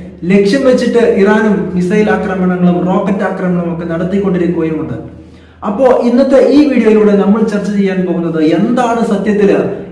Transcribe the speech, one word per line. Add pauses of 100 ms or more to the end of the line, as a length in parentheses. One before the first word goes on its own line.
(240)
ലക്ഷ്യം
വെച്ചിട്ട്
ഇറാനും
മിസൈൽ
ആക്രമണങ്ങളും
റോക്കറ്റ്
ആക്രമണങ്ങളും
ഒക്കെ
നടത്തിക്കൊണ്ടിരിക്കുകയുമുണ്ട്. (480)
അപ്പോ
ഇന്നത്തെ
ഈ
വീഡിയോയിലൂടെ
നമ്മൾ
ചർച്ച
ചെയ്യാൻ
പോകുന്നത്
എന്താണ്
സത്യത്തില് (340)